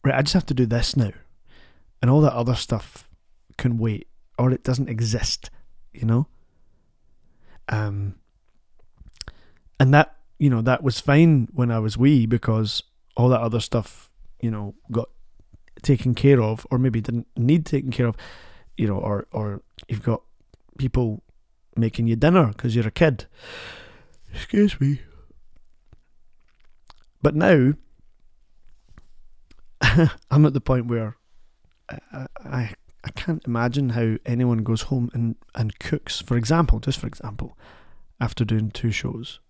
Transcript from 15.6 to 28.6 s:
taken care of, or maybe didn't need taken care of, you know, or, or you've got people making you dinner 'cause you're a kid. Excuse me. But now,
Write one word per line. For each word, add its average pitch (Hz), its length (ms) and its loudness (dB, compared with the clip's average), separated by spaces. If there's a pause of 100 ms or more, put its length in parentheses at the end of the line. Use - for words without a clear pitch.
taken 127 320 0
care 139 260 4
of, 110 300 -4
or 127 80 -2
maybe 123 220 0
didn't 117 260 -6 (100)
need 151 300 2
taken 135 240 -4
care 120 160 -2
of, 113 100 -4 (600)
you - 100 -2
know, 98 120 -2
or, 101 340 -4
or 104 300 -6 (260)
you've 110 140 -6
got 117 200 -4 (560)
people 120 440 -2 (540)
making 113 300 0
you 113 100 2
dinner 147 360 4
'cause 113 220 -4
you're 117 120 0
a 110 40 -2
kid. 147 360 0 (1040)
Excuse - 480 0
me. 139 200 0 (2250)
But 147 120 2
now, 151 400 6 (2000)